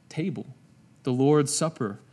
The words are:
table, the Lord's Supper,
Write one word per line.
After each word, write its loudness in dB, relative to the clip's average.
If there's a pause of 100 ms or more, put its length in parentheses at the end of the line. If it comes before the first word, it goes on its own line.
table, -6 (560)
the 0
Lord's 4
Supper, -4 (140)